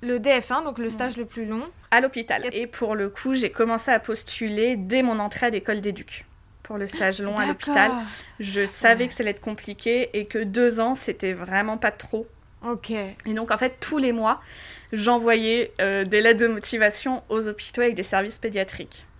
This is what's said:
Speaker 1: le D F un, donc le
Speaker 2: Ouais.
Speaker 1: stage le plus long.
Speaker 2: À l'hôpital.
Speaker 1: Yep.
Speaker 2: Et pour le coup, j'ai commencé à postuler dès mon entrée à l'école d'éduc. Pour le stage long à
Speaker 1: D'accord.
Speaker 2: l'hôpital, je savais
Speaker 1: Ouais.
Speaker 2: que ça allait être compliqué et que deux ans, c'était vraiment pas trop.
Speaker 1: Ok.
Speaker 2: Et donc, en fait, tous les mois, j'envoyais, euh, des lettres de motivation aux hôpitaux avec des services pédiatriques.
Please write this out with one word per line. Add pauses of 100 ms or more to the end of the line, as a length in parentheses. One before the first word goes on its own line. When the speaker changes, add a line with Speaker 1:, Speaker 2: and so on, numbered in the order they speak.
Speaker 1:
le
D
F
un,
donc
le
Speaker 2:
Ouais.
Speaker 1:
stage
le
plus
long. (280)
Speaker 2:
À
l'hôpital.
Speaker 1:
Yep.
Speaker 2:
Et
pour
le
coup,
j'ai
commencé
à
postuler
dès
mon
entrée
à
l'école
d'éduc. (380)
Pour
le
stage
long
à
Speaker 1:
D'accord.
Speaker 2:
l'hôpital, (500)
je
savais
Speaker 1:
Ouais.
Speaker 2:
que
ça
allait
être
compliqué
et
que
deux
ans,
c'était
vraiment
pas
trop. (400)
Speaker 1:
Ok.
Speaker 2:
Et
donc,
en
fait,
tous
les
mois, (500)
j'envoyais, (100)
euh,
des
lettres
de
motivation
aux
hôpitaux
avec
des
services
pédiatriques. (140)